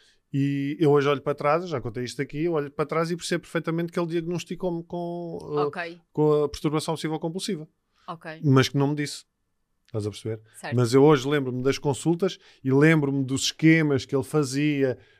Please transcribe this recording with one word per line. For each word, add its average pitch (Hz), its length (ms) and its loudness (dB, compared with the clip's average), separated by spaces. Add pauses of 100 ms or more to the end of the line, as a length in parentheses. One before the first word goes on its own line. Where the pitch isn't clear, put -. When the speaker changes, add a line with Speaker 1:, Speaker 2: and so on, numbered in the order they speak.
(340)
Speaker 1:
e 139 460 -2
eu 156 120 4
hoje 143 160 4
olho 143 140 0
para 147 140 -4
trás, 147 280 0
eu 185 60 -12
já 139 120 -4
contei 120 220 -8
isto 120 180 -6
aqui, 143 240 -6
eu 175 80 0
olho 147 180 -2
para 156 140 -4
trás 165 260 -2
e 180 40 -4
percebo 170 280 -4
perfeitamente 170 480 -4
que - 80 -4
ele 175 80 -2
diagnosticou-me 170 760 -4
com, 170 580 -10
eh, 151 240 -2
Speaker 2:
Ok. 170 360 -8 (100)
Speaker 1:
com 151 320 4
a 143 60 0
perturbação 156 440 -2
obsessiva 156 260 -4
compulsiva. 165 480 -6 (400)
Speaker 2:
Ok. 165 360 -14
Speaker 1:
Mas 131 260 6
que - 80 -4
não 139 100 2
me 147 80 -2
disse. 147 300 -8 (600)
Estás 104 220 -6
a - 20 -6
perceber? 110 320 -10 (140)
Speaker 2:
Certo. 156 200 -8
Speaker 1:
Mas 120 180 2
eu 135 100 8
hoje 143 220 6
lembro-me 131 380 -2
das 135 140 0
consultas 165 600 -2 (240)
e 131 80 -4
lembro-me 139 540 4
dos 131 200 -4
esquemas 156 600 4
que - 100 -16
ele 135 120 0
fazia, 139 720 0 (220)